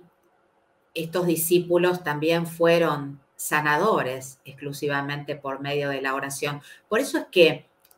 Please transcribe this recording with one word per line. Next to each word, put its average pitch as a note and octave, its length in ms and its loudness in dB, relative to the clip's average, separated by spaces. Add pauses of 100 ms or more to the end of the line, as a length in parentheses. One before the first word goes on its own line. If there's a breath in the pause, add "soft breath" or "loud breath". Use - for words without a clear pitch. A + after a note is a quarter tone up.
(920)
estos E3 320 -4
discípulos F3 800 2
también D#3 420 0
fueron D#3+ 720 2 (160)
sanadores D3 1120 0
exclusivamente C#3+ 880 -6
por C3+ 240 -10
medio C#3+ 300 -4
de C3+ 120 -4
la C3+ 120 -2
oración. C#3 480 -6 (260 loud breath)
Por G#3+ 120 0
eso C#4 180 -2
es C#4+ 140 -4
que D#3 340 6 (320)